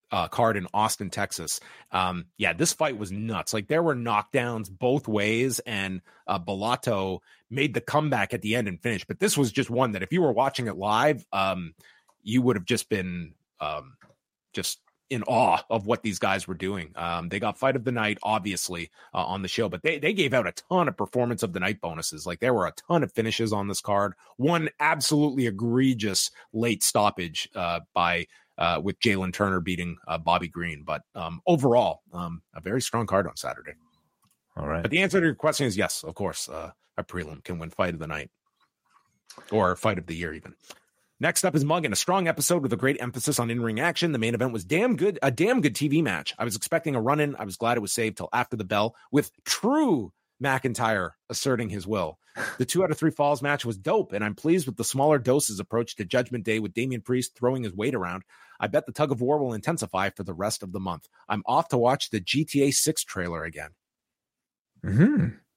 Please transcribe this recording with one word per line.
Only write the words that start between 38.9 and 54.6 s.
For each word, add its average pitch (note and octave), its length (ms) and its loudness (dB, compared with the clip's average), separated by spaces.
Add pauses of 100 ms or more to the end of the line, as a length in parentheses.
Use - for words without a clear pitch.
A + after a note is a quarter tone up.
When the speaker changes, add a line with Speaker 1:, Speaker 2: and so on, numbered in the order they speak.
Speaker 1:
or G2 260 4
fight G#2 220 0
of E2 80 -14
the E2+ 100 -8
year E2 160 -6
even. D#2 200 -16 (640)
Next E3 240 0
up F#3+ 120 2
is C#3+ 100 4
Muggin, D#3 260 0
a G2+ 40 0
strong F#3 320 0
episode E3 340 2
with C3 120 0
a B2+ 40 -2
great C3+ 240 0
emphasis B2 380 -2
on A#2+ 100 0
in-ring A#2 300 -2
action. E3+ 320 0
The C3 80 0
main A2+ 160 0
event A#2+ 180 0
was G#2 100 -6
damn F3+ 320 2
good, E3+ 280 0
a C#3 80 4
damn G#3+ 300 2
good D3 140 2
T D3 120 0
V D3+ 160 4
match. F#2 340 -2
I - 60 -2
was A2+ 120 -2
expecting D#3+ 400 -2
a A#2+ 60 2
run-in. C#3+ 360 2
I G2+ 60 -6
was F#2+ 140 -8
glad A#2 180 2
it A#2+ 40 0
was G2+ 120 -4
saved A2 260 -2
till F2 140 -8
after A#2+ 240 0
the G#2+ 80 -4
bell, G#2 320 2 (160)
with C#3+ 200 2 (120)
True A3 720 2 (300)
McIntyre A#2 720 0 (140)
asserting A#2 420 0
his F#2 180 -6
will. F#2 320 -2 (400)
The B2+ 60 2
two F3 180 2
out E3 80 2
of D3+ 80 -2
three D#3+ 100 4
falls C#3+ 320 2
match C#3+ 240 0
was A2 140 -4
dope, F#3+ 340 0
and G#2 100 -2
I'm G#2+ 120 -2
pleased E3 320 2